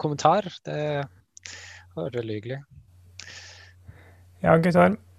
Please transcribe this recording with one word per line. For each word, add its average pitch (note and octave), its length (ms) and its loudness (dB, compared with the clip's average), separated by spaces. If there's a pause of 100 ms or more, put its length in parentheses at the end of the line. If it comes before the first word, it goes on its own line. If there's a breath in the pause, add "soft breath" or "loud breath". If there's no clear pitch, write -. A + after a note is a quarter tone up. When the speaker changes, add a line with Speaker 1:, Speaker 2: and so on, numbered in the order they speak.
Speaker 1:
kommentar. D#3 460 2 (180)
Det D3+ 100 -6 (1160 loud breath)
var D3 240 -6
veldig A2 180 -6
hyggelig. A#2+ 220 -10 (1900 loud breath)
Speaker 2:
Ja, E3 160 6
Guttorm, F3+ 380 4 (200)